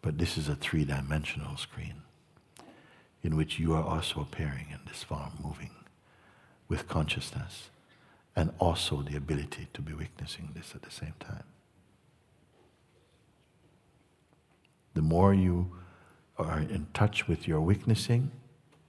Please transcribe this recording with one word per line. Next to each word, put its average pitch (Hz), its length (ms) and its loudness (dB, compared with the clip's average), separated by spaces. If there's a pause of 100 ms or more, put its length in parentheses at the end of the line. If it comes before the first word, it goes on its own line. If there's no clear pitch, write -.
but 76 160 -2
this 82 220 0
is 76 100 0
a 73 60 0
three-dimensional 71 1000 -2
screen - 460 -10 (1200)
in 78 120 2
which 78 220 2
you 80 160 4
are 80 80 4
also 80 380 -2
appearing 71 500 -4
in 71 160 -12
this - 160 -12
form, - 300 -6 (100)
moving - 300 -8 (960)
with - 180 0
consciousness, - 840 -2 (680)
and 78 240 4
also 80 420 4
the 71 140 -4
ability 71 560 -4
to - 100 -8
be 78 100 -6
witnessing - 640 -10
this - 220 -14
at - 60 -16
the - 80 -16
same - 280 -10
time. - 260 -10 (3500)
The 80 80 2
more 87 320 8
you 90 380 4 (680)
are 80 220 -2
in 76 340 -2
touch - 320 2
with 82 220 0
your 78 120 2
witnessing, 113 680 4 (580)